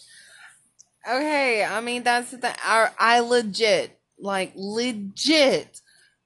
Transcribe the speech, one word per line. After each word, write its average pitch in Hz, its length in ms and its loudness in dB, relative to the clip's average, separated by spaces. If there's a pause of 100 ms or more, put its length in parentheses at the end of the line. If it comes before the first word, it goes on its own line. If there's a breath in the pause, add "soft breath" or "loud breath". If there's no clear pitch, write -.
(1080 loud breath)
Okay, 262 560 0
I 185 180 -4
mean, 240 200 -6
that's 240 300 0
the 254 60 -16
thing. 247 160 -4 (100)
I, 214 340 2
I 233 220 4
legit, 214 760 0 (220)
like, 190 380 -4
legit 220 1200 0 (460 soft breath)